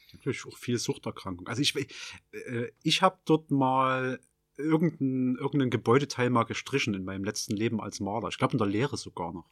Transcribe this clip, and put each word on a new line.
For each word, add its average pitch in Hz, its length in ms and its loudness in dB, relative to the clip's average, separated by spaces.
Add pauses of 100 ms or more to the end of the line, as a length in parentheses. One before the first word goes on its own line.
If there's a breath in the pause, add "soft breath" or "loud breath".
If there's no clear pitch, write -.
(140 soft breath)
Natürlich - 320 -6
auch - 100 -16
viele 120 220 -2
Suchterkrankungen. 98 720 -8
Also 120 100 -2
ich, 143 160 2
äh, - 920 -8 (140)
ich 160 200 2
hab 190 240 4
dort 160 240 4
mal 131 680 2 (380)
irgendein, 135 840 2
irgendein 139 300 2
Gebäudeteil 123 600 4
mal 120 140 4
gestrichen - 500 -2
in 95 100 -4
meinem 95 200 -6
letzten 107 300 -4
Leben 110 280 -2
als 107 180 -8
Maler. 101 280 -2
Ich - 100 -8
glaub, 131 140 2
in 127 60 2
der 107 80 2
Lehre 107 300 0
sogar 87 380 -8
noch. 85 180 -12